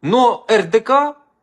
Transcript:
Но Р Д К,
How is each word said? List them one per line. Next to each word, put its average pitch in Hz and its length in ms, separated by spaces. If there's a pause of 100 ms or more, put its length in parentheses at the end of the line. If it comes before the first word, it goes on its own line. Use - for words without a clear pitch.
Но 233 460
Р 214 160
Д 170 160
К, 285 360 (260)